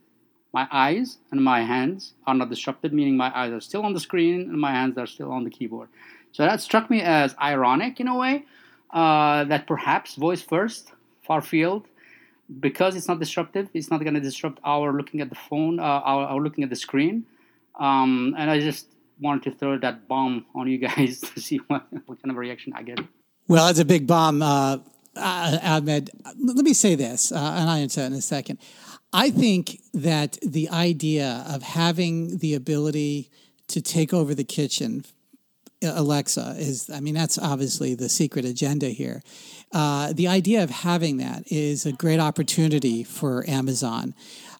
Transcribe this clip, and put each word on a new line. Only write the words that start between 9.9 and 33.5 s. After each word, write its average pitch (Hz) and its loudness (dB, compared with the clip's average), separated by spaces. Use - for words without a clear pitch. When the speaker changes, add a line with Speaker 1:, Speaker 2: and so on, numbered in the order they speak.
Speaker 1:
voice 165 -2
first, 202 -2
far 156 0
field, 170 0
because 180 0
it's 170 -6
not 175 0
disruptive, 190 -4
it's 156 -6
not 156 0
gonna 151 0
disrupt 139 -6
our 147 0
looking 143 -4
at 139 -6
the - -12
phone, 160 -2
uh, 170 -4
our, 139 0
our 139 -2
looking 151 -2
at 131 -4
the 123 -6
screen. 175 0
Um, 131 2
and 156 0
I 151 4
just 147 -2
wanted 143 -2
to 131 -6
throw 139 -2
that 120 -4
bomb 131 -2
on 127 -4
you 131 0
guys 127 0
<laughs> - -12
to - -12
see 139 -4
what, 139 -4
what 127 -18
kind 135 -6
of 127 -6
reaction 123 -10
I 120 -12
get. 123 -12
Speaker 2:
Well, 165 6
it's 170 4
a 170 6
big 151 4
bomb. 160 4
Uh, 139 2
uh, 170 -2
Ahmed, 151 0
l-, - -16
let 269 4
me 302 6
say 196 6
this, 123 -2
uh, 170 -4
and 160 0
I'll 165 2
answer 147 -2
that 131 -2
in 135 -4
a 139 -4
second. - -6
I 240 4
think 214 2
that 151 0
the 160 -2
idea 151 0
of 139 -6
having 165 0
the 156 0
ability 147 -2